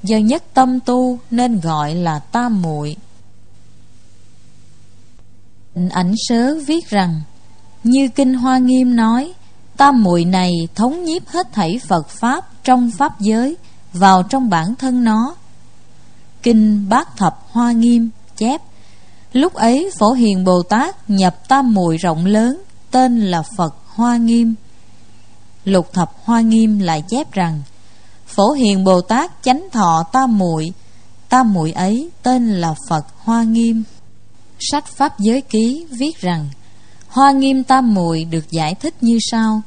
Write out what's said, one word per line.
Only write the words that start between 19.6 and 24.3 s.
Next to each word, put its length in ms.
Phổ 160
Hiền 300
Bồ 200
Tát 460
nhập 380
tam 260
muội 240
rộng 280
lớn, 360
tên 300
là 220
Phật 180
Hoa 300
Nghiêm." 380